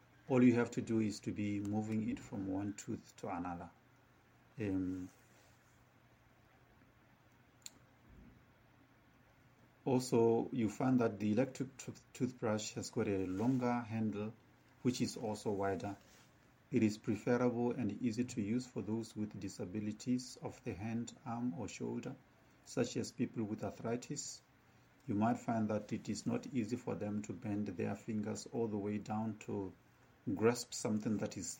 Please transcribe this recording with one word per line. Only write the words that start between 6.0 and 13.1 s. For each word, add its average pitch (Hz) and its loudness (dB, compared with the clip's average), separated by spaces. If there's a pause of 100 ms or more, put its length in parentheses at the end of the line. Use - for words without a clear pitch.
also, 120 4
you 110 2
find 131 4
that 104 2
the 104 2
electric 131 0
tooth-, - -12 (120)
toothbrush 120 0
has 104 -6
got 107 0
a 95 2